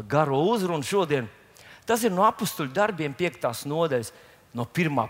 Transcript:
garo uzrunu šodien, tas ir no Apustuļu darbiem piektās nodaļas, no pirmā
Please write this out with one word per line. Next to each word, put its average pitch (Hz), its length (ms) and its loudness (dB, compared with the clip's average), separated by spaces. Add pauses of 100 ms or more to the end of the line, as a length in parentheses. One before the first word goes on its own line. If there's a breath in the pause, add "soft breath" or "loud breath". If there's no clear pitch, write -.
garo 139 400 2
uzrunu 185 380 0
šodien, 147 420 0 (560 loud breath)
tas 226 240 2
ir 190 80 2
no 185 80 4
Apustuļu 196 480 0
darbiem 165 440 0
piektās 151 520 -4
nodaļas, 143 460 0 (420 loud breath)
no 120 80 -4
pirmā 139 460 -2